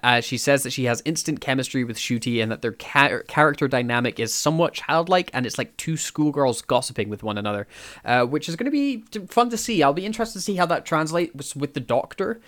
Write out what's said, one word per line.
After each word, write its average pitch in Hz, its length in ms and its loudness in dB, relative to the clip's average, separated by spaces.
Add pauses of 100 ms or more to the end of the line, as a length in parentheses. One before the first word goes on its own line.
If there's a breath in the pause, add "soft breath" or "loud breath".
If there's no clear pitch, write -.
uh, 120 180 4
she 120 180 -4
says 139 240 4
that 120 80 -4
she 127 140 -2
has 120 200 0
instant 156 360 -2
chemistry 131 420 -2
with 117 140 -6
Ncuti 120 440 0
and 110 100 0
that - 120 -6
their 113 100 -2
ca-, 139 540 2
character 147 400 4
dynamic 123 520 0
is 113 140 -2
somewhat 160 400 2
childlike 170 600 2
and 127 120 -2
it's 107 140 -6
like 123 180 -6
two 160 200 -4
schoolgirls 143 640 0
gossiping 120 480 0
with 104 120 -8
one 104 160 -4
another, 104 300 -2 (380 loud breath)
uh, 123 200 4
which 147 240 -2
is 165 60 -6
gonna 254 160 -2
be 285 260 0 (140)
t-, 214 160 -8
fun 240 240 2
to 226 60 -4
see. 220 260 0
I'll 139 100 4
be 185 120 -4
interested 220 340 -4
to 180 40 -8
see 202 120 -2
how 180 120 2
that 165 180 0
translates 160 680 -2
with 139 200 -6
the 139 40 -4
Doctor. 123 280 -2 (400 soft breath)